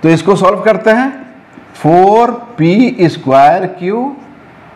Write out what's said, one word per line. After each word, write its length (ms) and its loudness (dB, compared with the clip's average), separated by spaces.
तो 60 2
इसको 260 2
solve 260 0
करते 300 0
हैं, 180 0
फ़ोर 560 2
पी 520 0
स्क्वायर 600 2
क्यू 340 -8